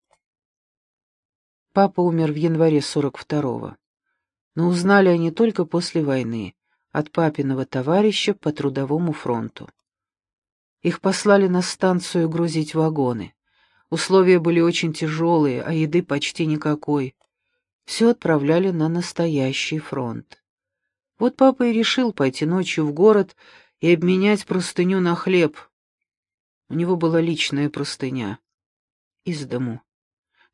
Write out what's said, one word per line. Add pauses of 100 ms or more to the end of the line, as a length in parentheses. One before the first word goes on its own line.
(1700)
Папа
умер
в
январе
сорок
второго, (800)
но
узнали
они
только
после
войны (380)
от
папиного
товарища
по
трудовому
фронту. (1160)
Их
послали
на
станцию
грузить
вагоны. (560)
Условия
были
очень
тяжелые,
а
еды
почти
никакой. (680)
Все
отправляли
на
настоящий
фронт. (800)
Вот
папа
и
решил
пойти
ночью
в
город (440)
и
обменять
простыню
на
хлеб. (1120)
У
него
была
личная
простыня. (840)
Из
дому. (720)